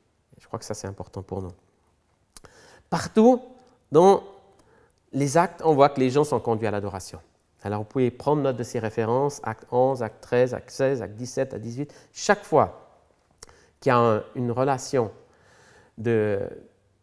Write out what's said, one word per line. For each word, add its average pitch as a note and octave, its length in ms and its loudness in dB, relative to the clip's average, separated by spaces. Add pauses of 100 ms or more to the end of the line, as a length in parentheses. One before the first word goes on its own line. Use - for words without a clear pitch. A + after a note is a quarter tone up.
(400)
Je - 80 -20
crois A2+ 100 -10
que - 60 -12
ça, G#2 100 -8
c'est - 140 -10
important G2 340 -12
pour F#2+ 200 -10
nous. F2+ 100 -12 (1400)
Partout A#3 500 4 (520)
dans F3+ 320 8 (880)
les C3+ 240 -2
actes, F3 280 2
on D#3+ 100 4
voit C#3+ 160 6
que C#3+ 100 -6
les C3 100 2
gens D3 140 2
sont C3 160 -2
conduits A2+ 260 -2
à G2+ 60 -2
l'adoration. G2 480 -8 (420)
Alors, G#2 180 -4
vous G#2+ 60 -10
pouvez B2+ 240 0
prendre D3 320 -2
note C3 140 0
de B2 60 -8
ces A#2 160 -6
références, A#2 680 -2
acte A2 260 -8
onze, C3 320 0
acte G#2+ 200 -10
treize, B2 320 0
acte - 160 -12
seize, C3+ 320 -2
acte G2 120 -12
dix-sept B2+ 400 -6
à - 40 -10
dix-huit. A#2+ 340 -10 (200)
Chaque - 320 -2
fois - 580 0 (800)
qu'il C3+ 100 0
y - 20 4
a B2 60 4
un, A2+ 240 2 (120)
une B2 160 -4
relation C3 600 -2 (880)
de, G#2+ 400 0 (640)